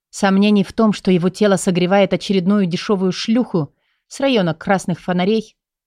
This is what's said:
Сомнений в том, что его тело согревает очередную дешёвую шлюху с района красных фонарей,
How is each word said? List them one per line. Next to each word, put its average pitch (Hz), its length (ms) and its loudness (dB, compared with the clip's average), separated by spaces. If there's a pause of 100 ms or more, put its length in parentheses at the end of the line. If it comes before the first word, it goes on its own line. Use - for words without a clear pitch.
(120)
Сомнений 202 520 2
в - 80 -14
том, 220 220 2
что - 160 -4
его 180 200 2
тело 202 260 0
согревает 185 580 0
очередную 190 540 0
дешёвую 185 440 -2
шлюху 220 600 -2 (340)
с - 120 -16
района 226 340 0
красных 185 460 -2
фонарей, 185 580 -2 (300)